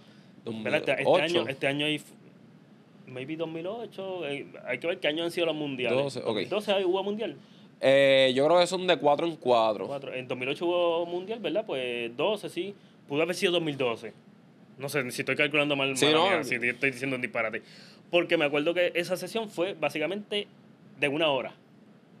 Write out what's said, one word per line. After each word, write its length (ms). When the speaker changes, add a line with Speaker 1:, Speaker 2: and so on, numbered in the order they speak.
Speaker 1:
¿verdad? 180
Este, 120
este 120
Speaker 2:
¿dos 120
mil 80
ocho. 160
Speaker 1:
año, 80
este 180
año 200
hay 100
f-, 180
maybe 280
dos 120
mil 180
ocho, 640
eh, 180
hay 140
que 80
ver 140
qué 80
año 160
han 80
sido 140
los 100
mundiales. 420
Speaker 2:
Doce, 220
ok. 60
Speaker 1:
¿Dos 100
mil 120
doce 240
hay, 120
hubo 180
mundial? 340
Speaker 2:
Eh, 540
yo 120
creo 140
que 80
son 180
de 100
cuatro 300
en 100
cuatro. 520
Speaker 1:
Cuatro. 260
En 140
dos 100
mil 100
ocho 180
hubo 380
mundial, 360
¿verdad? 260
Pues 500
doce, 320
sí. 260
Pudo 140
haber 120
sido 180
dos 100
mil 140
doce. 360
No 120
sé, 200
si 120
estoy 140
calculando 380
mal, 220
Speaker 2:
Sí, 100
Speaker 1:
mala 120
Speaker 2:
no. 120
Speaker 1:
mía, 140
si 160
te 100
estoy 220
diciendo 240
un 60
disparate. 400
Porque 260
me 80
acuerdo 300
que 200
esa 220
sesión 320
fue 260
básicamente 720
de 80
una 200
hora. 260